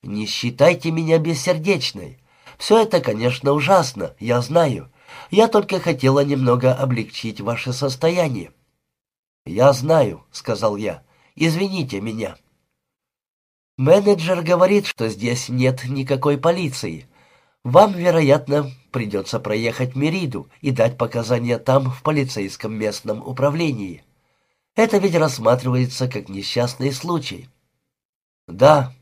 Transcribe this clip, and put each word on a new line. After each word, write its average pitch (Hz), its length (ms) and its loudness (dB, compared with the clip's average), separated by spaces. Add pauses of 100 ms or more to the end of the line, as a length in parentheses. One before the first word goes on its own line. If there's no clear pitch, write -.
«Не 104 240 -8
считайте 139 640 0
меня 160 280 2
бессердечной. 156 960 -4 (400)
Все 214 220 4
это, 214 200 2
конечно, 123 540 -2
ужасно, 147 680 0
я 120 220 0
знаю. 127 500 0 (380)
Я 214 180 6
только 208 320 0
хотела 143 440 2
немного 127 500 2
облегчить 123 680 -4
ваше 117 320 -6
состояние». 139 800 -2 (960)
«Я 120 280 4
знаю», — 127 580 0
сказал 104 440 -4
я. 98 280 -8 (320)
«Извините 160 680 -2
меня». 107 340 -8 (1400)
«Менеджер 175 640 4
говорит, 185 440 4
что - 220 -4
здесь 117 420 -4
нет 127 360 0
никакой 135 520 -2
полиции. 135 720 -4 (560)
Вам, 190 300 6
вероятно, 147 760 2 (200)
придется 104 480 -4
проехать 113 560 -4
Мериду 156 540 -2 (120)
и 139 100 -2
дать 120 260 0
показания 120 600 -2
там, 131 320 2
в 127 140 -10
полицейском 120 720 -4
местном 107 540 -6
управлении. 127 760 -2 (720)
Это 220 220 2
ведь 185 180 2
рассматривается 127 920 0
как 107 220 -8
несчастный 120 640 -4
случай». 135 580 -6 (1000)
«Да». 127 540 0